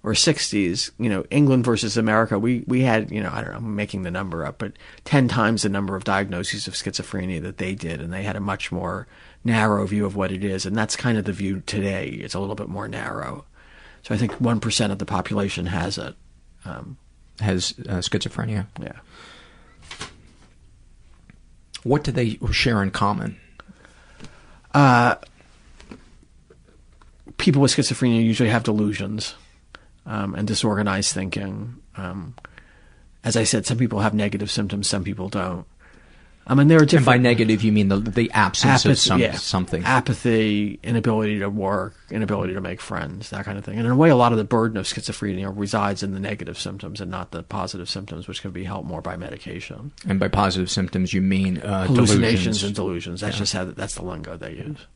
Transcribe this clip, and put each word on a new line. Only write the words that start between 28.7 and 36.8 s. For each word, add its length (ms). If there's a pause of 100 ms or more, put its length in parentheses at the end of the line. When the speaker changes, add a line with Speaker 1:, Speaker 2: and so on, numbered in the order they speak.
Speaker 1:
um, 280
and 120
disorganized 680
thinking. 640 (200)
Um, 380 (880)
as 120
I 80
said, 220
some 120
people 220
have 140
negative 360
symptoms, 380
some 160
people 240
don't. 380 (840)
I 40
mean, 140
there 120